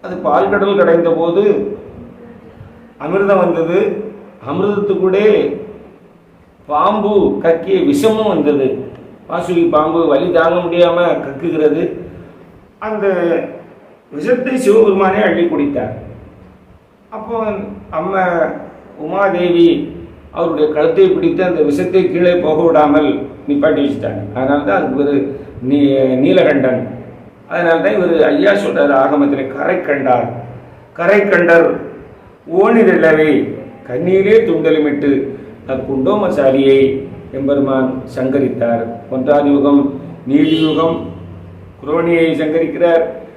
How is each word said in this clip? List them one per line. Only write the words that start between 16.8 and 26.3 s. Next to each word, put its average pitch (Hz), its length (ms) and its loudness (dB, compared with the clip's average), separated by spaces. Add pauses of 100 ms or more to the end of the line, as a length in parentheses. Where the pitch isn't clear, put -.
அப்போ 226 200 -8 (640)
அம்மா 185 240 -2 (840)
உமாதேவி 175 640 2 (600)
அவருடைய 160 420 0
கழுத்தை 165 360 2
பிடித்து 170 360 0
அந்த 165 180 -2
விஷத்தை 143 480 0
கீழே 175 220 2 (120)
போக 156 180 0
விடாமல் 151 460 4 (400)
நிப்பாட்டி 143 340 0
வச்சுட்டாங்க. - 400 -4 (120)
அதனால 135 300 0
தான் - 140 0
அதுக்கு 131 200 -4
பேரு 143 160 0 (540)
நீ-, 135 540 2
நீலகண்டன். 139 600 2 (680)